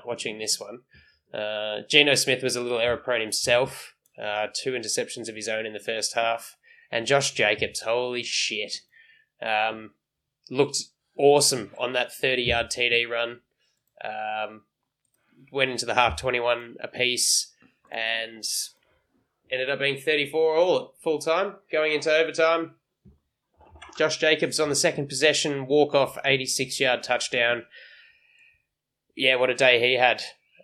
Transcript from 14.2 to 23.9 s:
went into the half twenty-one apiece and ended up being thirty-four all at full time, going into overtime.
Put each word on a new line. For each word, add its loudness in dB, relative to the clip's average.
went 0
into -6
the -2
half 4
twenty-one -2
apiece 0
and -6
ended -4
up -4
being -2
thirty-four 0
all 4
at -10
full 0
time, -2
going 0
into 2
overtime. 2